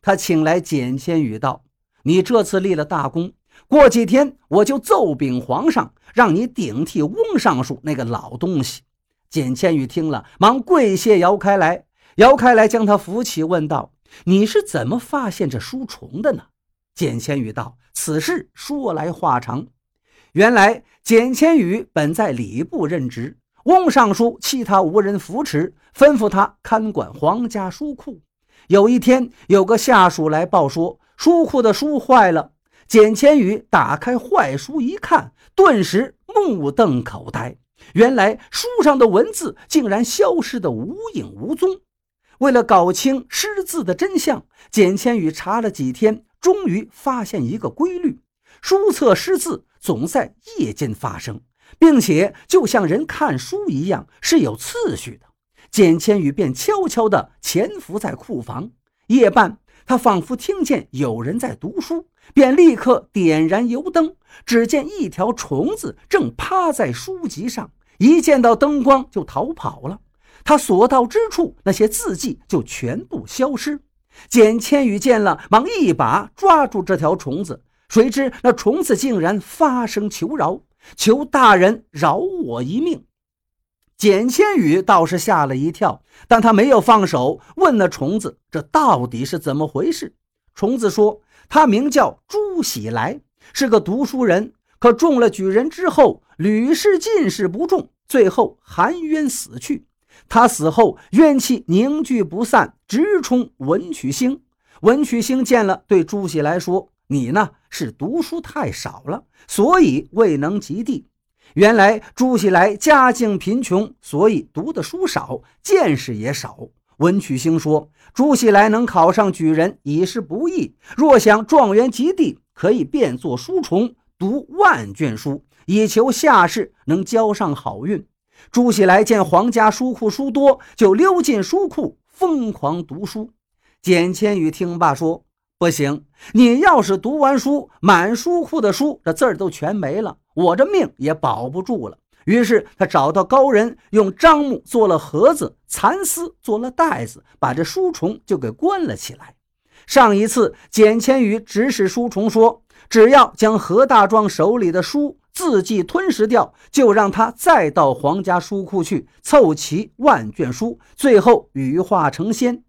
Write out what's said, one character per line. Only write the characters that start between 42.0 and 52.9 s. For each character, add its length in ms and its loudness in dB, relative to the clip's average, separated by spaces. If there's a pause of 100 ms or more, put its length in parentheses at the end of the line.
为 140 2
了 100 4
搞 300 4
清 380 -2
失 340 -6
字 180 -8
的 120 -4
真 240 -4
相， 260 -4 (260)
简 240 2
千 240 -2
羽 140 -2
查 300 -6
了 80 -4
几 200 -6
天， 340 -2 (180)
终 240 0
于 260 -4
发 320 -6
现 180 -6
一 140 -6
个 140 -8
规 280 -4
律： 220 -6 (400)
书 320 0
册 220 2
失 240 -4
字 260 -8 (160)
总 260 -4
在 280 -4 (240)
夜 160 -4
间 200 -8
发 240 -12
生， 220 -14 (380)
并 200 6
且 360 0 (120)
就 200 2
像 200 0
人 200 -2